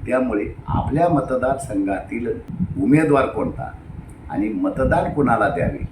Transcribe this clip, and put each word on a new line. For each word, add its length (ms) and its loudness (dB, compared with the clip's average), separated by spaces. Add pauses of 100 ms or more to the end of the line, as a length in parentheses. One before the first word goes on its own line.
त्यामुळे 480 0 (120)
आपल्या 420 2
मतदारसंघातील 1200 -2 (540)
उमेदवार 440 6
कोणता 440 -4 (600)
आणि 180 -2
मतदान 640 0
कुणाला 360 4
द्यावे 440 -2